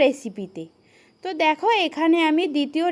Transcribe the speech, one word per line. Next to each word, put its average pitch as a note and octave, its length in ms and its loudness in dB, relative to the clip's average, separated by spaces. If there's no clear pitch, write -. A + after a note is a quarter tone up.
রেসিপিতে। G3+ 600 -4
তো F4+ 60 -8
দেখো, D#4 240 0
এখানে D#4+ 300 2
আমি D#4 140 2
দ্বিতীয় D4 360 -2